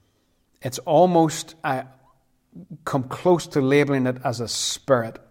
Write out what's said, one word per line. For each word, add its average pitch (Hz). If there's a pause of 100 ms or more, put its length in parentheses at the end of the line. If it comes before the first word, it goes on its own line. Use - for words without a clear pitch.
(600)
It's 123
almost, 165 (100)
I 131 (1000)
come 135
close 170
to 147
labeling 135
it 127
as 120
a 110
spirit, - (120)